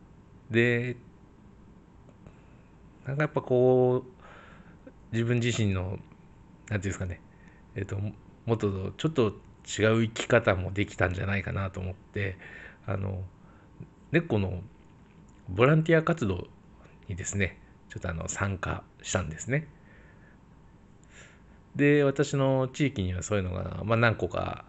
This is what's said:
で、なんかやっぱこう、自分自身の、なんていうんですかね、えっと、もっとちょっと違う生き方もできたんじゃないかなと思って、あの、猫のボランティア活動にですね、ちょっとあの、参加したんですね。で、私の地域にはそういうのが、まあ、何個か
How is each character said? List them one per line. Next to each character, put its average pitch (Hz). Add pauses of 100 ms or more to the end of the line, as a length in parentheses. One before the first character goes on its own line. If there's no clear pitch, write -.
(500)
で、 120 (2000)
な 135
ん 139
か 151
や 147
っ -
ぱ 131
こ 127
う、 - (200)
自 113
分 120
自 113
身 98
の、 92
な 92
ん -
て 98
い -
う -
ん 92
で 95
す -
か 95
ね、 90 (540)
え 101
っ 95
と、 101 (480)
も 117
っ -
と 95
ち -
ょ -
っ -
と 110 (460)
違 101 (100)
う 113
生 110
き -
方 113
も 92
で 98
き -
た 92
ん 92
じ 92
ゃ 95
な 98
い 95
か 87
な 98
と 92
思 92
っ -
て、 98 (500)
あ 98
の、 95 (880)
猫 151
の 90 (880)
ボ 101
ラ 151
ン 156
テ 160
ィ 160
ア 160
活 160
動 92 (600)
に 98
で 95
す -
ね、 95 (300)
ち -
ょ -
っ -
と -
あ 85
の、 82
参 98
加 82 (200)
し -
た 92
ん 76
で 78
す -
ね。 151 (2000)
で、 143
私 139
の 135
地 139
域 101
に 90
は 95
そ 104
う 101
い -
う -
の 90
が、 92
ま 110
あ、 -
何 113
個 -
か -